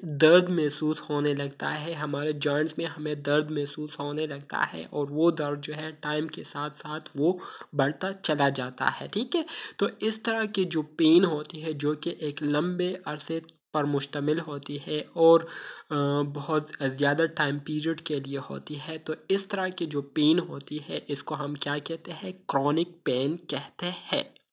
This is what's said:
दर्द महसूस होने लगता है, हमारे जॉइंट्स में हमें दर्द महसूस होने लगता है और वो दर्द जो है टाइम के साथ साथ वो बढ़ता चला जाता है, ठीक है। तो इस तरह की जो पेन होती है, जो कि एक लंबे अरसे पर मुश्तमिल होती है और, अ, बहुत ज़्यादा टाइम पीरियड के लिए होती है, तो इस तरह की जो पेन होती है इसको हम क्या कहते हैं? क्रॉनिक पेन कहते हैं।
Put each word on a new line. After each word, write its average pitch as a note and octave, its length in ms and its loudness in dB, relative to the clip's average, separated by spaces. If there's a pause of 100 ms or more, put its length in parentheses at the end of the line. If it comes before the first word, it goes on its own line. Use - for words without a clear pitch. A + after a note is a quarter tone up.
दर्द D#3+ 440 8
महसूस D#3 500 0
होने D3 340 0
लगता C#3+ 360 -4
है, D3+ 240 -4
हमारे D3 400 -2
जॉइंट्स D3+ 460 0
में E3 60 -2
हमें D3+ 380 -6
दर्द D3+ 280 2
महसूस D3+ 480 -6
होने D3 280 -4
लगता C#3+ 300 -8
है E3 280 -2
और D3 260 -4
वो D#3+ 200 4
दर्द D3 300 -4
जो D3+ 120 -8
है D#3 180 -8
टाइम D3+ 360 -4
के D#3 160 -12
साथ D3 260 -8
साथ D3+ 300 -10 (180)
वो F3 220 2 (360)
बढ़ता D3 360 0
चला D3 380 2
जाता C3 360 -4
है, C#3 220 -2
ठीक G#3 280 -2
है। E3 100 0 (340)
तो G3+ 100 2 (120)
इस G#3+ 220 0
तरह A3+ 220 0
की G#3 200 2
जो D#3+ 160 0
पेन D#3+ 420 6
होती D#3 360 -2
है, D#3 140 -4
जो D3 220 0
कि E3 260 -6
एक D3 220 -4
लंबे F3 640 0
अरसे D3+ 340 -4 (320)
पर D3 120 2
मुश्तमिल C#3+ 540 0
होती D3 380 -8
है D3+ 380 -6
और, E3 280 10
अ, - 520 -10 (300)
बहुत D3 420 -2 (140)
ज़्यादा C#3+ 440 2
टाइम D3 340 -2
पीरियड D#3 420 -4
के D3 180 -4
लिए C3+ 180 -6
होती C#3 380 -10
है, D#3 220 -10
तो D#3 180 -6 (160)
इस G3 180 0
तरह F#3 200 -2
की F3+ 160 -4
जो D3 160 -4
पेन D3+ 380 4
होती D3+ 380 -8
है D#3 320 -8
इसको D3 260 -4
हम D3 200 -6
क्या D3 240 -4
कहते E3 320 -8
हैं? F#3 220 -8
क्रॉनिक D3+ 720 0
पेन C#3 300 2
कहते - 500 -8
हैं। - 480 -4 (200)